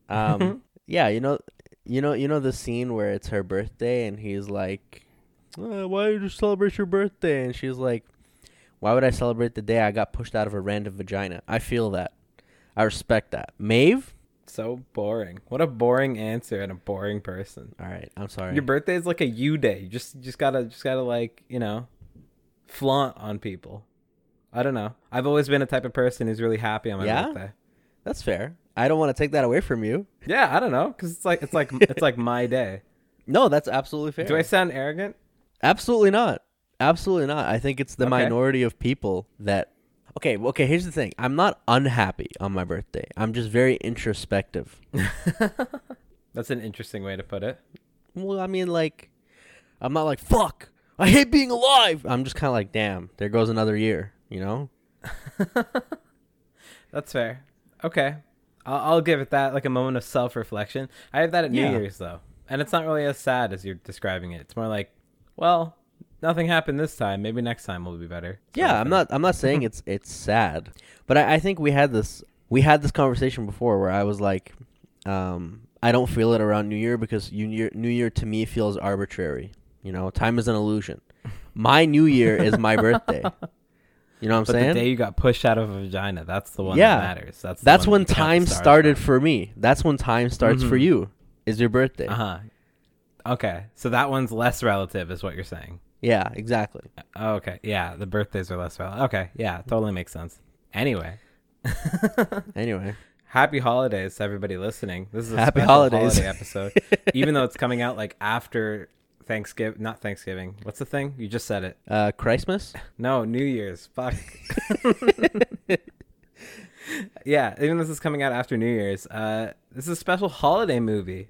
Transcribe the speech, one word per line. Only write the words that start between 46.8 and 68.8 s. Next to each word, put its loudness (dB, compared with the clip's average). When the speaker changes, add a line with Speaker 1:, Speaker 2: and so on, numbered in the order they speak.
Speaker 2:
way -8
to -10
put -10
it. -8
Speaker 1:
Well, -6
I -6
mean, -4
like, -4
I'm -4
not 0
like, -2
"Fuck, 0
I 6
hate 8
being 4
alive." 4
I'm 0
just -8
kinda 0
like, 0
"Damn, -2
there -4
goes 2
another 2
year," 0
you -10
know? -6
Speaker 2:
<laughs> -14
That's -8
fair. -6
Okay. -2
I'll, 0
I'll 4
give 2
it -8
that, 0
like, -2
a -2
moment 0
of -6
self-reflection. -4
I 2
have 0
that 2
at -4
New 2
Speaker 1:
Yeah. 2
Speaker 2:
Year's, -4
though. -12
And -2
it's -8
not 0
really 0
as -2
sad 0
as -10
you're -10
describing -8
it. -14
It's -20
more -4
like, -6
well, 2
nothing 0
happened 0
this -4
time. -2
Maybe -4
next -6
time -8
will -10
be -12
better. -12
Sort -12
Speaker 1:
Yeah, 2
Speaker 2:
of 4
Speaker 1:
I'm 2